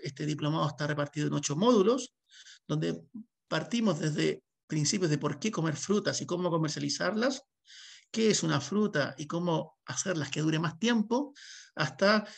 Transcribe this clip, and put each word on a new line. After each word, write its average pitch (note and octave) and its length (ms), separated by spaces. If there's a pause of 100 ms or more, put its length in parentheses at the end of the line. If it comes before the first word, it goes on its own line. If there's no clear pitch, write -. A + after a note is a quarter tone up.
Este - 200
diplomado D3+ 440
está D3+ 180
repartido D3 400
en C#3+ 60
ocho D3 240
módulos, A3+ 580 (540)
donde E3 340 (460)
partimos E3+ 500
desde D#3 460 (240)
principios D#3 420
de D3 80
por D3 220
qué A3 100
comer D#3+ 240
frutas - 460
y - 60
cómo F3 240
comercializarlas, E3+ 920 (720)
qué A3 180
es F#3 140
una D3+ 160
fruta F#3+ 580
y D3+ 80
cómo E3 500 (100)
hacerlas D#3 440
que D#3 100
dure D#3 200
más D#3+ 180
tiempo, A#3 560 (400)
hasta G#3 640